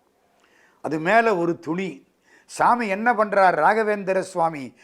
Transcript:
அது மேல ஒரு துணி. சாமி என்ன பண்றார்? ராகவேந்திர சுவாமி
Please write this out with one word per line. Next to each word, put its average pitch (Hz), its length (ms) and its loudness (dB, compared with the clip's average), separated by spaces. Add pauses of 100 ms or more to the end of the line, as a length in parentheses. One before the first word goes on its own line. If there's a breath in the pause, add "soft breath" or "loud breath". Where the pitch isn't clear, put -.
(800 soft breath)
அது 156 180 -6
மேல 214 380 2
ஒரு 170 220 -2
துணி. 175 480 -8 (380 soft breath)
சாமி 226 420 0
என்ன 214 260 0
பண்றார்? 196 420 2
ராகவேந்திர 196 640 0
சுவாமி 165 640 -6